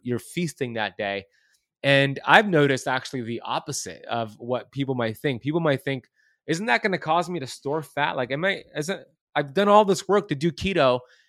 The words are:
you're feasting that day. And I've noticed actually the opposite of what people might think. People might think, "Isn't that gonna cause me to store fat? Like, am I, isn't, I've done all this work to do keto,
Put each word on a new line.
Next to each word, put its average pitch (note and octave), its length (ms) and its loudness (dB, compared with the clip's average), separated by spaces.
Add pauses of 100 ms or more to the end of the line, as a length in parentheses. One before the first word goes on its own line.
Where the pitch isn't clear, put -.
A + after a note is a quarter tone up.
you're B2 160 -4
feasting C#3 560 -6
that G#2+ 240 -4
day. G2+ 280 -4 (580)
And C#3 420 2
I've G#3 240 8
noticed C#3+ 380 2
actually B2+ 340 -4
the A2+ 240 -8
opposite B2+ 600 -8
of A2+ 340 -4
what B2 320 -6
people C3+ 240 -4
might A2+ 240 -2
think. C3 240 -4
People D3+ 160 -2
might D3 240 0
think, C3+ 260 -6 (380)
"Isn't E3 180 -2
that A#3 160 2
gonna F#3+ 160 -2
cause D#3+ 320 -2
me F3 100 -6
to C3 60 -8
store D3 380 -6
fat? D3 320 -4
Like, B2+ 160 -4
am C#3+ 120 -4
I, F#3+ 200 -2 (120)
isn't, D3+ 260 -6 (340)
I've C#3+ 180 -4
done G3+ 140 2
all G#3 180 8
this F#3+ 220 0
work G3+ 220 2
to D#3 60 -2
do D3+ 160 0
keto, C#3+ 500 2 (280)